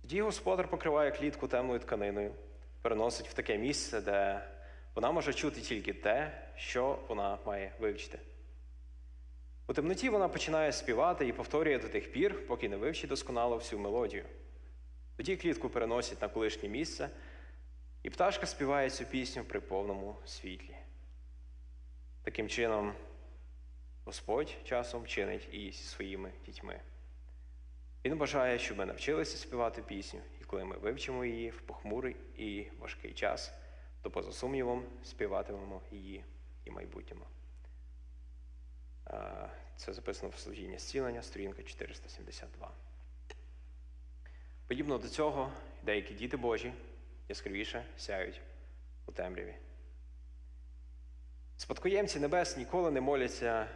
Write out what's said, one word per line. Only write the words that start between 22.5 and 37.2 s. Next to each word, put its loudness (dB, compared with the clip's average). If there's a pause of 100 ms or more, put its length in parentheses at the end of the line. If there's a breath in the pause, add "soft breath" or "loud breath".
Господь 0
часом 0
чинить 0
і -6
зі -10
своїми -4 (140)
дітьми. -8 (1300 soft breath)
Він 2
бажає, 4
щоб -2
ми 2
навчилися 2
співати 0
пісню, -6 (200)
і -12
коли -2
ми -4
вивчимо 0
її 0
в -10
похмурий -2 (220)
і -4
важкий -8
час, 0 (480 loud breath)
то, -2
поза -2
сумнівом, 2 (180)
співатимемо -2 (100)
її -10 (400)
і -10
в -8
майбутньому. -10 (1800 soft breath)